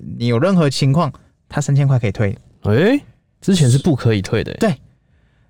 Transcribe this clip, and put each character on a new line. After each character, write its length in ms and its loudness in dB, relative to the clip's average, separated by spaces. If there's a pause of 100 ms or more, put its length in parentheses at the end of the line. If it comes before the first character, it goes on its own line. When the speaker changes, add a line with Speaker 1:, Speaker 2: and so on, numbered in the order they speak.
(180)
Speaker 1:
你 80 -2
有 120 0
任 160 2
何 140 4
情 240 0
况， 180 0 (380)
它 140 -4
三 120 -2
千 140 2
块 100 2
可 80 -2
以 60 -2
退。 240 -4 (260)
Speaker 2:
哎， 380 2 (400)
之 140 0
前 160 2
是 80 4
不 180 0
可 160 0
以 80 0
退 240 -4
的 80 -10
欸。 60 -12
Speaker 1:
对。 160 0 (760)